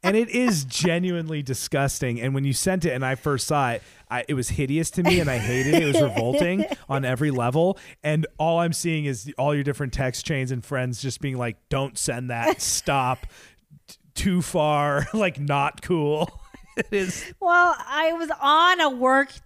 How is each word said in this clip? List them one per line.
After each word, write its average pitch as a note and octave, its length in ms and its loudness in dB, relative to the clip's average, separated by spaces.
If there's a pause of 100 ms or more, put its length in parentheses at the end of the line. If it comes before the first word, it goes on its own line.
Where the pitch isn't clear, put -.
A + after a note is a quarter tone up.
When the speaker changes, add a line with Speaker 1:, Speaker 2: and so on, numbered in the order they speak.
Speaker 1:
And F#3+ 120 2
it A3+ 140 4
is A3 380 2
genuinely E3 760 0
disgusting. C3 760 -2
And C3 140 -2
when C3+ 100 0
you C#3 80 2
sent F#3 320 0
it E3 60 2
and C3 120 -4
I C3 120 0
first C3+ 320 -2
saw C#3+ 260 2
it, A2+ 100 -4 (280)
I, A#2+ 180 -4
it D3 60 0
was B2+ 160 -2
hideous D3+ 420 0
to F3+ 120 -2
me F3+ 160 4
and D3 100 0
I B2 80 0
hated B2+ 380 0
it. E3 60 6
It D#3 40 2
was C#3 160 4
revolting E3+ 640 0 (100)
<laughs> - 140 -20
on C3+ 160 -2
every C3 240 0
level. C#3 480 0 (240)
And D3+ 240 0 (120)
all E3 200 2
I'm E3+ 160 0
seeing D#3 320 -2
is C3 320 -6
all D3 160 2
your C#3+ 100 0
different C#3 300 -4
text C3 320 -4
chains C3 260 -2
and B2 100 -6
friends B2+ 380 -4
just C3+ 220 -6
being C3 160 -4
like, A#2 180 -4 (140)
"Don't C3+ 260 -4
send B2+ 320 -4
that. A#2 340 0
<laughs> - 180 -2
Stop. C3 460 0 (640)
T-, - 80 -20 (180)
too F3+ 280 0
far. D3 680 2
<laughs> - 40 -12
Like, G3 260 0
not C#3+ 400 0
cool." D3+ 540 0
<laughs> - 60 -16 (360)
It - 160 -2
is. G3 480 -4
Speaker 2:
Well, F4 380 6
I D#4 340 -2
was E4 180 -4 (100)
on E4+ 400 4
a D4+ 80 4
work C4 440 2 (120)